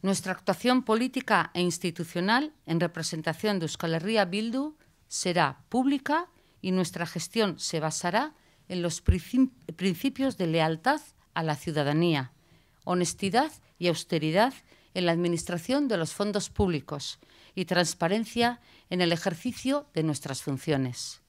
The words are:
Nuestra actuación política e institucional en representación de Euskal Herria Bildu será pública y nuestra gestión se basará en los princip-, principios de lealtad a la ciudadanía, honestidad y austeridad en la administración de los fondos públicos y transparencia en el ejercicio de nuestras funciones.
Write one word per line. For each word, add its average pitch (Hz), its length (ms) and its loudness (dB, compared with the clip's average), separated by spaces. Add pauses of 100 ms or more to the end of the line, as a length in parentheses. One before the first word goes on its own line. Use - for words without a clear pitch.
Nuestra - 300 0
actuación 247 520 2
política 220 680 0
e 175 80 -2
institucional 180 920 0 (100)
en 165 140 0
representación 170 800 -2
de 165 80 -4
Euskal 165 280 -2
Herria 202 300 2
Bildu 233 520 -4 (320)
será 165 600 0
pública 277 600 0 (340)
y 190 80 -2
nuestra 180 360 0
gestión 180 520 -2
se - 220 -2
basará 180 540 -2 (340)
en 180 140 -4
los 170 220 -2
princip-, 254 460 4 (240)
principios 262 640 -2
de 185 80 0
lealtad 165 560 2 (320)
a 170 80 -2
la 156 140 0
ciudadanía, 147 760 2 (540)
honestidad 190 680 0 (260)
y 175 100 2
austeridad 170 680 2 (400)
en 185 100 -2
la 170 80 4
administración 175 760 0
de 226 100 0
los 160 160 -2
fondos 208 360 -2
públicos 151 680 -2 (360)
y 185 100 -2
transparencia 208 960 0 (300)
en 180 120 2
el 170 100 4
ejercicio 247 800 -2
de 160 120 0
nuestras 143 360 -2
funciones. 135 880 -4